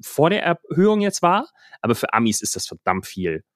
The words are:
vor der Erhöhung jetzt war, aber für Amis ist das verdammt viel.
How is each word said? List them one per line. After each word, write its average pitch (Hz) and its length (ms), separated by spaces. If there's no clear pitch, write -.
vor - 260
der 202 140
Erhöhung 180 600
jetzt 202 200
war, 196 240
aber 113 120
für - 180
Amis 113 300
ist - 140
das - 100
verdammt - 400
viel. 85 380